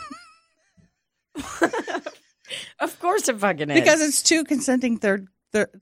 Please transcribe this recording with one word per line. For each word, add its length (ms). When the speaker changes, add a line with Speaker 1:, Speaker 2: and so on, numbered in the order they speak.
Speaker 1:
<laughs> 340
Of 200
course 300
it 100
fucking 320
is. 80
Speaker 2:
Because 220
it's 200
two 220
consenting 540
third, 300
thir-, 180